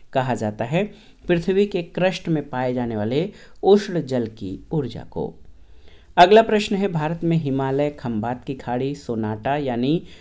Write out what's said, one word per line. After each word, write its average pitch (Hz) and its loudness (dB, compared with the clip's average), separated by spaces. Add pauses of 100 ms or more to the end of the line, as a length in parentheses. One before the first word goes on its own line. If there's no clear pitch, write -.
(120)
कहा 127 0
जाता 107 -2
है 175 0 (360)
पृथ्वी 185 2
के 180 -2
क्रस्ट 180 -2
में 151 0
पाए 127 -2
जाने 120 -2
वाले 131 -2 (300)
उष्ण 190 4
जल 127 -2
की 98 -10
ऊर्जा 135 -4
को। - -8 (840)
अगला 196 10
प्रश्न 214 0
है, 196 0
भारत 165 -2
में 165 2
हिमालय, 135 0
खंबात 120 -6
की 143 -8
खाड़ी, 131 -4
सोनाटा 110 -4
यानी 135 0 (180)